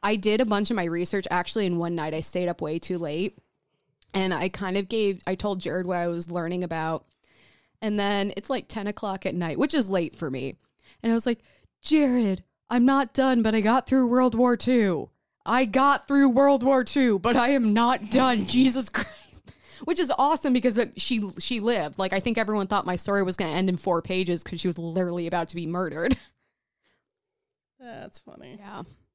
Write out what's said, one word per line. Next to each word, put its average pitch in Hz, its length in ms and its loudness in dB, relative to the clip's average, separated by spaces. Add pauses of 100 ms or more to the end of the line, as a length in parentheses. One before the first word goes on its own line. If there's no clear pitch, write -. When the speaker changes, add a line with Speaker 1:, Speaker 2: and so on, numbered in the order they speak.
Speaker 1:
I 214 140 0
did 208 240 0
a 254 60 4
bunch 208 260 0
of 233 60 -2
my 175 80 -2
research, 175 440 -4
actually, 180 360 -2
in 175 120 0
one 170 180 -2
night. 151 180 -4
I 160 80 -6
stayed 180 260 -4
up 170 140 -4
way 160 180 -4
too 180 180 -6
late, 165 400 -6 (760)
and 190 200 0
I 165 160 -2
kind 190 280 -6
of 196 100 -4
gave, 208 400 -2
I 185 80 -2
told 196 240 -4
Jared 175 260 -6
what 180 120 -4
I 175 100 -2
was 170 240 -6
learning 175 320 -4
about. 160 420 -6 (760)
And 208 180 -2
then 202 380 0
it's, 202 120 -12
like, - 200 -4
ten 202 180 -8
o'clock 196 380 -8
at 185 100 -2
night, 170 240 -4
which 269 140 0
is 240 160 0
late 180 260 -2
for 151 160 -8
me. 131 240 -8 (460)
And 226 100 0
I 233 40 4
was 226 100 -2
like, 240 140 -2 (420)
"Jared, 247 600 2 (260)
I'm 240 160 4
not 269 280 2
done, 262 280 2
but 214 120 2
I 226 60 2
got 226 280 2
through 262 200 4
World 247 280 2
War 240 200 4
Two. 220 540 2 (360)
I 254 200 2
got 269 420 2
through 277 220 6
World 269 340 6
War 262 220 4
Two, 240 340 2
but 233 160 2
I 247 140 4
am 247 240 4
not 233 380 2
done." 247 340 4
<laughs> - 20 -8
Jesus 254 400 2
Christ. - 220 -4 (720)
Which 330 160 -2
is 277 180 0
awesome 285 360 2
because 240 240 2
it, 220 240 -4
she, 214 280 -2 (100)
she 240 200 -4
lived. 202 400 -2
Like, 190 140 -2
I 190 80 -2
think 233 160 -2
everyone 208 300 -2
thought 202 180 0
my 180 100 -2
story 202 260 -2
was 185 140 -2
gonna 170 160 -4
end 185 160 0
in 180 80 0
four 165 260 -2
pages 180 400 -2
'cause - 200 -10
she 185 80 -2
was 170 100 -6
literally 170 480 -4
about 170 220 -4
to - 80 -14
be 170 100 -6
murdered. 170 480 -2 (880)
<laughs> - 800 -20
Speaker 2:
That's - 380 -18
funny. - 380 -20
Speaker 1:
Yeah. 202 260 -16 (320)